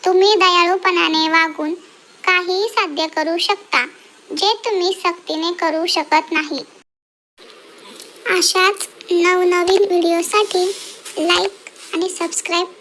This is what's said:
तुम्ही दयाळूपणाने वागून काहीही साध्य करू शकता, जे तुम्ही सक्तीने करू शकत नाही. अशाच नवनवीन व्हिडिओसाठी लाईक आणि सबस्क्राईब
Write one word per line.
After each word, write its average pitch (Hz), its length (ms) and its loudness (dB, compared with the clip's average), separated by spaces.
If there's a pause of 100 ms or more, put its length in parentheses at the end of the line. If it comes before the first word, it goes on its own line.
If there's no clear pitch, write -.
तुम्ही 381 300 4
दयाळूपणाने 349 920 2
वागून 320 460 0 (500)
काहीही 370 440 0
साध्य 320 380 -2
करू 320 320 -2
शकता, 311 480 -2 (500)
जे 392 180 0 (100)
तुम्ही 381 280 0
सक्तीने 339 600 -4
करू 330 340 -2
शकत 311 460 -2
नाही. 302 320 -4 (1700)
अशाच 381 500 0 (220)
नवनवीन 359 760 4
व्हिडिओसाठी 349 760 2 (520)
लाईक 349 340 0 (420)
आणि 359 140 -2
सबस्क्राईब 339 580 -4 (140)